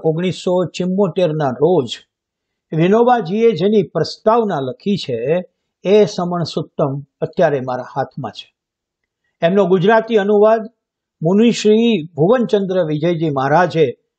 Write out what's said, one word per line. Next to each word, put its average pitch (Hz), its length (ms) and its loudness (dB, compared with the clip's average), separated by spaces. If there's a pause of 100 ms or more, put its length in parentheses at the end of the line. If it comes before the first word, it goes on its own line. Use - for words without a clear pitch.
ઓગણીસો 180 600 -2
ચુમ્મોતેરના 180 840 -2
રોજ 139 560 0 (680)
વિનોબાજીએ 220 800 2
જેની 196 320 2
પ્રસ્તાવના 196 760 -2
લખી 139 380 -4
છે, 135 460 -4 (400)
એ 202 220 4
સમણ 175 380 -4
સુક્તમ 143 580 -6 (200)
અત્યારે 156 380 0
મારા 127 240 -6 (120)
હાથમાં 131 360 -8
છે. - 240 -20 (840)
એમનો 190 240 2
ગુજરાતી 220 520 2
અનુવાદ 214 440 2 (600)
મુનિશ્રી 214 960 2
ભુવનચંદ્ર 196 680 0
વિજયજી 156 440 -2
મહારાજે 147 680 0 (200)